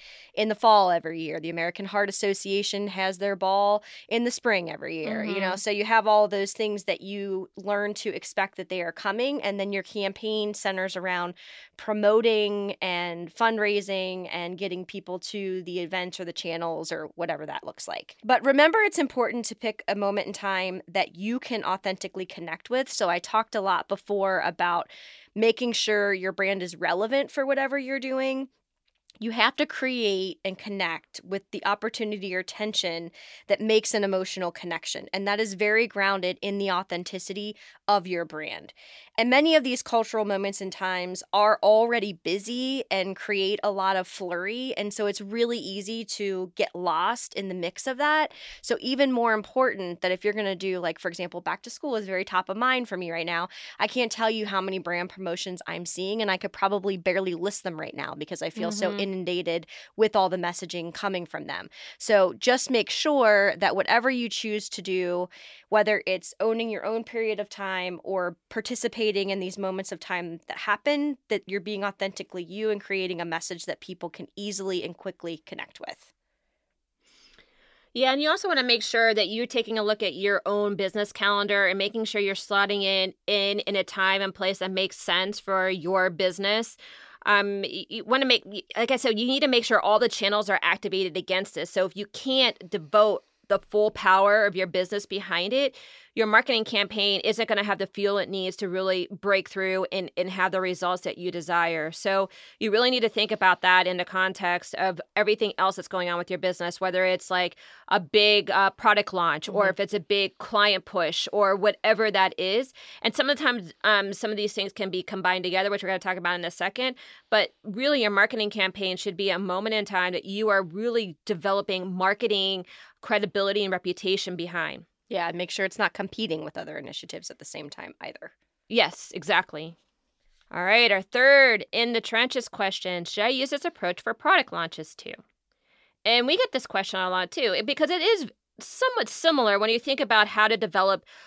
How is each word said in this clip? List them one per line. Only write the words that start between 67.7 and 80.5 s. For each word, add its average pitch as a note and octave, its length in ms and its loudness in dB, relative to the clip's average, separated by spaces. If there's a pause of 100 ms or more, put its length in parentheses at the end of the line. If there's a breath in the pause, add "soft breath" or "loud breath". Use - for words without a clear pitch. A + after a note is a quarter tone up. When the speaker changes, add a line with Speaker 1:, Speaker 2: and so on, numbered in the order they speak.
Speaker 1:
or F3+ 340 -2 (120)
participating G#3+ 800 -2
in G3 80 -2
these F#3 180 -6
moments F#3+ 360 -6
of F3+ 80 -10
time E3+ 480 -6
that - 100 -10
happen, C#4+ 600 0 (100)
that G#3 180 -2
you're F#3+ 140 -4
being G3 240 -6
authentically G3 580 -6
you G3 280 -4
and G#3 100 -2
creating F#3 400 -4
a F3 40 -4
message E3+ 420 -6
that - 120 -6
people F3 320 -12
can - 240 -14
easily G3 480 -4
and E3+ 140 -10
quickly E3+ 500 -10
connect - 320 -14
with. - 340 -16 (1800 soft breath)
Speaker 2:
Yeah, C4 180 4
and C#4 80 0
you D4+ 80 2
also F#4 200 0
wanna C#4+ 160 4
make A#3 180 4
sure A3+ 320 4
that G#3 140 2
you're A3+ 180 -2
taking A3+ 320 -2
a G#3+ 60 0
look G#3+ 180 0
at F3+ 120 -2
your G3 300 0
own G#3 300 0